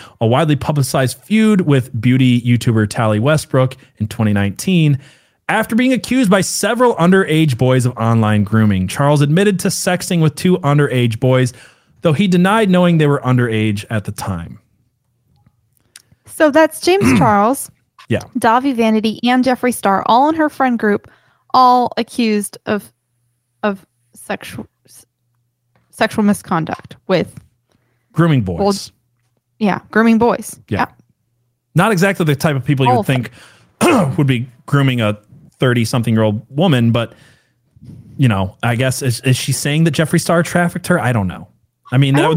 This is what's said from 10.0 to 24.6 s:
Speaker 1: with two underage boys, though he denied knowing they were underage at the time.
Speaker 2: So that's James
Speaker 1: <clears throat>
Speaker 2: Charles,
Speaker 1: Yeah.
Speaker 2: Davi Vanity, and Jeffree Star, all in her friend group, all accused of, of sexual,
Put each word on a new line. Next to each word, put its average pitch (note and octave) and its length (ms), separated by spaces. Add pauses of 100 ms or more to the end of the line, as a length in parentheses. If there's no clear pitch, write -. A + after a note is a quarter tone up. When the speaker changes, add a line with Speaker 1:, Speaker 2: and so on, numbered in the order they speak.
Speaker 1:
with D#3 140
two F3+ 220
underage C3 600
boys, B2+ 340 (500)
though E3 100
he G3 160
denied F#3+ 420
knowing F3 280
they D3+ 100
were C#3+ 160
underage A2 680
at A2 140
the G#2 80
time. F2 480 (1700)
Speaker 2:
So D#4 260
that's D#4 280
James F#4+ 320
Speaker 1:
<clears throat> A#3+ 60
Speaker 2:
Charles, G#3+ 540 (360)
Speaker 1:
Yeah. A2 120 (180)
Speaker 2:
Davi B3 340
Vanity, A3 520
and B3 200
Jeffree B3 300
Star, G3 320
all C4 220
in D#4+ 80
her D#4 120
friend B3+ 300
group, G#3 320 (420)
all B3 440
accused A3 600 (100)
of, G#3 260 (720)
of G3+ 200 (300)
sexual, - 540 (180)